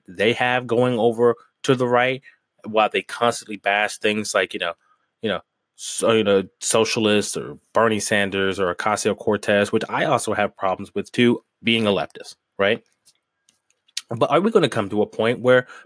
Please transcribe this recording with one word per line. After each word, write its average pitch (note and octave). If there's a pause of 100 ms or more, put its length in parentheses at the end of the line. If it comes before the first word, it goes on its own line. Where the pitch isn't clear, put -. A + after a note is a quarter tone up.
they G2
have B2
going B2
over A#2 (280)
to C3+
the B2
right B2 (420)
while G#2+
they G2
constantly A#2+
bash G2+
things G#2+
like, F#2+
you G2
know, F2 (500)
you A2
know, F2+ (340)
so, -
you A2
know, G2 (160)
socialists G#2+
or D3 (160)
Bernie A2+
Sanders G2
or F2+
Ocasio-Cortez, G#2
which A2
I D#3
also B2
have G2+
problems F#2+
with -
too, A#2+ (200)
being A2+
a -
leftist, - (240)
right? G2+ (1300)
But A#2
are D3+
we A3
gonna F3
come G2+
to G#2
a G#2
point A2+
where B2+ (180)